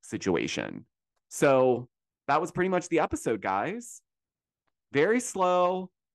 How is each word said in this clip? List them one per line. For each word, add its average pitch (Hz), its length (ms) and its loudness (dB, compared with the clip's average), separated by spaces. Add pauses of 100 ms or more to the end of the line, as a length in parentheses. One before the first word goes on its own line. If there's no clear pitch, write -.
situation. 60 840 -4 (440)
So 127 580 2 (400)
that 151 140 0
was 170 100 -6
pretty 185 180 -2
much 180 200 -2
the 165 100 2
episode, 127 420 -2
guys. 117 600 -6 (880)
Very 190 280 2
slow, 185 680 0 (240)